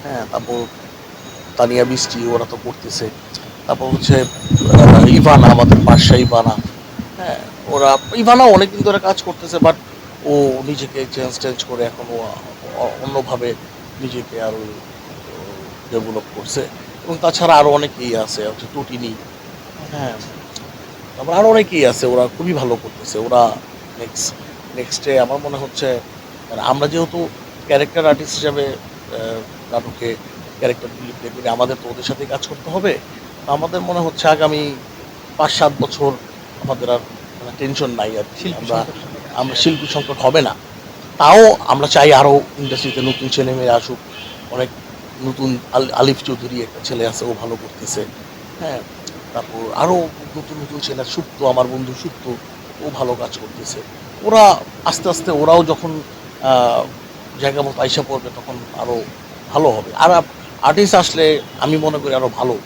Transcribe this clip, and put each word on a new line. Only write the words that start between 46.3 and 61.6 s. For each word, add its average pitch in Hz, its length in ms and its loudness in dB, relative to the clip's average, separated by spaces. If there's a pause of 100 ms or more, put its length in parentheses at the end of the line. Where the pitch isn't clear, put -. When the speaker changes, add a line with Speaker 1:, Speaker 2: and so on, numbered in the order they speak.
Speaker 1:
একটা 110 220 -12
ছেলে 117 240 -4
আছে, 113 180 -8
ও 120 160 -6
ভালো 117 140 -8
করতেছে, - 500 -10 (540)
হ্যাঁ, 147 200 -10 (540)
তারপর 113 400 -10
আরও 165 360 0 (260)
নতুন 151 260 -14
নতুন 143 180 -12
ছেলে, 135 260 -8
সুপ্ত, - 380 -10
আমার 127 240 2
বন্ধু 127 340 -10
সুপ্ত, - 260 -14 (560)
ও 151 100 -8
ভালো 127 260 -4
কাজ 117 180 -10
করতেছে। 110 440 -14 (420)
ওরা 214 360 6 (260)
আস্তে 165 240 -4
আস্তে, 175 220 -4
ওরাও 160 320 4
যখন, 156 380 -4 (400)
আহ, 123 420 2 (580)
জায়গা 139 200 -4
মতো 139 200 -6
আইসা 135 260 -4
পড়বে, 123 280 -8
তখন 123 180 -14 (280)
আরো 117 200 -6 (520)
ভালো 147 160 4
হবে। 107 260 -4
আর 165 160 4
আপ-, 170 140 4 (360)
আর্টিস্ট 190 340 2
আসলে 160 460 2 (180)